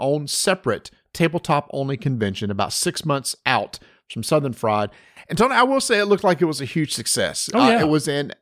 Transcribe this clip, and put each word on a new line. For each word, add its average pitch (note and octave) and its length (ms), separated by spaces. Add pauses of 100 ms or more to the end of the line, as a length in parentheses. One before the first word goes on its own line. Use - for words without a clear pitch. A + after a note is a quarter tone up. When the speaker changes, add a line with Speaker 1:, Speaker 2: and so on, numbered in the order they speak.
Speaker 1:
own C#3+ 280
separate - 600 (220)
tabletop-only D3 880
convention G#2+ 520
about G2+ 220
six - 320
months C#3 400
out A#2+ 340 (320)
from A#2 120
Southern C#3 320
Fried." G#2+ 340 (400)
And E3+ 80
Tony, A#3+ 200
I A#3+ 80
will C4+ 160
say A3+ 180
it G#3 60
looked G3+ 180
like F#3 180
it F3+ 40
was D3+ 160
a C#3 40
huge D3 300
success. - 580
Speaker 2:
Oh, A3+ 60
Speaker 1:
Uh, B3+ 120
Speaker 2:
yeah. A#3 100
Speaker 1:
it D#3 80
was D3+ 180
in, C#3+ 360